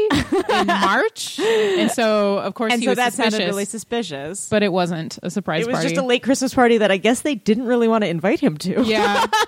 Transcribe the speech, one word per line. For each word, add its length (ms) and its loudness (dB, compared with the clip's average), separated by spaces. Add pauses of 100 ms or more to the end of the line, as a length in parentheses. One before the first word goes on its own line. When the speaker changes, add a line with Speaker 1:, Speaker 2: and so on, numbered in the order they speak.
(280)
Speaker 1:
<laughs> 220 0
Speaker 2:
in 160 2
March." 760 0
And 500 2
so, 480 2
of 160 -4
course, 180 -2
Speaker 1:
And 80 0
Speaker 2:
he 60 -2
Speaker 1:
so 60 2
Speaker 2:
was 40 0
Speaker 1:
that 160 0
Speaker 2:
suspicious. 220 -2
Speaker 1:
sounded 140 -2
really 160 -2
suspicious. 840 -8
Speaker 2:
But 140 2
it 100 2
wasn't 500 -2
a 80 -8
surprise 320 -2
Speaker 1:
It 60 -2
was 80 -2
Speaker 2:
party. 120 -2
Speaker 1:
just 120 -2
a 40 -2
late 180 0
Christmas 320 0
party 240 4
that 120 2
I 60 2
guess 260 0
they 120 -2
didn't 320 0
really 220 2
want 160 2
to 60 0
invite 300 0
him 180 0
to. 260 0
Speaker 2:
Yeah. 460 2
Speaker 1:
<laughs> 60 0 (120)